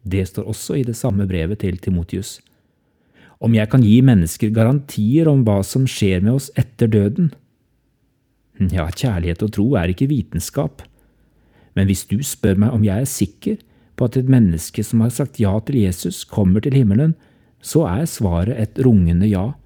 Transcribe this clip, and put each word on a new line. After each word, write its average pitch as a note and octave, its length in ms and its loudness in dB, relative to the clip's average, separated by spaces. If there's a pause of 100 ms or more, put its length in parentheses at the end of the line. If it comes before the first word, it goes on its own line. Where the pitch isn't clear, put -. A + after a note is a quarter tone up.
Det F#2 260 -4
står - 220 -8
også D3 280 -6
i B2+ 80 -2
det A#2 120 -8
samme G2+ 320 -2
brevet F2+ 320 -4
til F#2 160 -4
Timotius. F#2 600 -6 (1000)
Om A#2 160 2
jeg A2 160 0
kan C3 120 6
gi A2 200 6
mennesker G#2+ 480 2
garantier B2+ 760 0
om C3+ 160 2
hva G2+ 180 2
som C3 240 -2
skjer F#2+ 320 0
med G#2+ 160 2
oss - 140 -6 (100)
etter A#2 320 -2
døden? A2 380 0 (1400)
Ja, E2+ 240 -2
kjærlighet E2+ 540 -4
og G#2 100 -6
tro G2+ 80 0 (160)
er F2 120 0
ikke C3+ 180 -2
vitenskap. C#3 720 -6 (920)
Men F#2+ 160 0
hvis G2 220 0
du G2+ 160 -2
spør G2 340 0
meg A#2+ 160 2
om G#2+ 80 2
jeg G2+ 160 0
er C#3 80 -4
sikker - 540 -6 (340)
på B2 120 -2
at B2 120 -2
et B2+ 80 -2
menneske G#2+ 560 2
som A2+ 200 -2
har A#2 100 -2
sagt - 260 -6
ja G2 140 2 (100)
til C#3 160 -2
Jesus F2+ 480 -2
kommer G2 320 2
til C3 160 0
himmelen, C3 380 2 (500)
så D3+ 240 0
er G#2 200 -2
svaret G2 520 -2
et A2 240 -4
rungende F#2 440 4
ja. G2+ 220 0 (160)